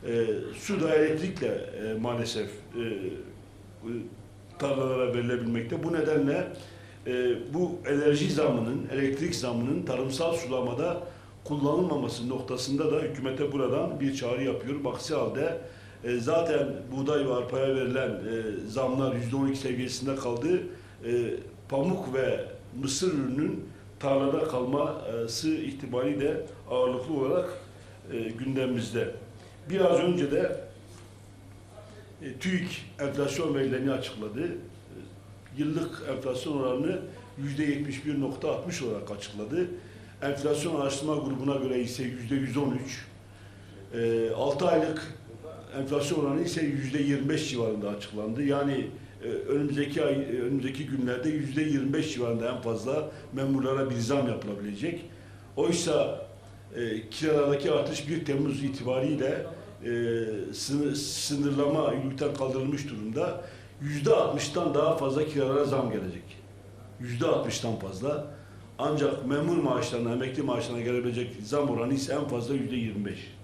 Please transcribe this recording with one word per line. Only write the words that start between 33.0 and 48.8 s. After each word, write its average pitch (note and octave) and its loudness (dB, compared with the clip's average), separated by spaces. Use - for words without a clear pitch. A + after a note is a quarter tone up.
verilerini C3 2
açıkladı. G#2+ -4
E, F3 0
yıllık D#3 0
enflasyon C3+ -2
oranını C#3 2
yüzde C#3+ -2
yetmiş C#3+ 0
bir C#3 0
nokta C#3 0
altmış - -4
olarak G#2+ -4
açıkladı. G#2+ -2
Enflasyon D3 2
araştırma D3 2
grubuna C3+ 0
göre B2+ 2
ise B2 -2
yüzde A#2+ -2
yüz C3+ 2
on C#3+ 2
üç. - -8
E, A2+ 4
altı C#3+ 2
aylık D#3 2
enflasyon D3 2
oranı D3 2
ise E3+ 0
yüzde C3+ 0
yirmi C#3 2
beş D#3 0
civarında A2 0
açıklandı. G#2+ -4
Yani, C#3 2